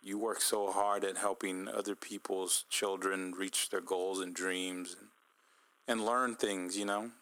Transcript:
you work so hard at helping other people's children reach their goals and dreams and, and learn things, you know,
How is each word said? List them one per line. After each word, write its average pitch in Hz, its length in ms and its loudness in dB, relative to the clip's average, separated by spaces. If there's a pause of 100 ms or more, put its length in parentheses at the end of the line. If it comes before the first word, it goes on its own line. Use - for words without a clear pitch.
you 98 120 -2
work 107 240 0
so 101 300 2
hard 101 340 4
at 95 120 0
helping 95 520 0
other 101 260 -2
people's 95 760 -2
children 95 680 0
reach 95 320 -2
their 95 120 0
goals 92 380 0
and 90 160 -4
dreams 92 640 -2
and, - 80 -20 (800)
and 113 180 2
learn 120 300 4
things, 95 420 0
you 104 80 0
know, 104 240 0 (120)